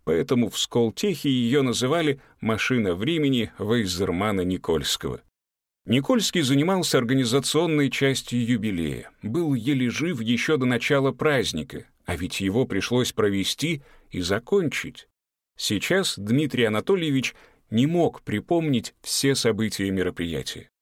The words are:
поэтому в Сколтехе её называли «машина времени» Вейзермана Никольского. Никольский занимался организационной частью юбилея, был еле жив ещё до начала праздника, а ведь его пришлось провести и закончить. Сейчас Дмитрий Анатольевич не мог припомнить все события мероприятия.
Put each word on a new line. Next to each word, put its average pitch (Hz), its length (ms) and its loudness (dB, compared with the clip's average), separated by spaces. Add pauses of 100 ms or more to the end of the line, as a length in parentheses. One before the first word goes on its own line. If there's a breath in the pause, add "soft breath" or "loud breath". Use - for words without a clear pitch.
поэтому 107 460 2
в - 80 -8
Сколтехе 139 720 0
её 127 320 2
называли 131 580 0 (200 loud breath)
«машина 110 540 0
времени» 135 640 0
Вейзермана 98 840 0
Никольского. 82 800 -2 (640)
Никольский 175 540 2
занимался 151 560 2
организационной 135 920 2
частью 127 520 -2
юбилея, 98 680 -2 (120)
был 147 300 0
еле 127 380 0
жив 131 320 -2
ещё 120 340 0
до 131 80 0
начала 135 480 2
праздника, 87 720 -2 (200)
а 87 100 -4
ведь 80 240 -6
его 98 240 2
пришлось 120 480 -2
провести 104 720 -2 (280 soft breath)
и 90 120 -4
закончить. 120 840 -2 (500)
Сейчас 165 600 0
Дмитрий 120 460 0
Анатольевич 135 720 0 (340 soft breath)
не 117 180 2
мог 165 360 0
припомнить 131 800 0
все - 320 0
события 104 560 0
мероприятия. 87 800 -4 (120)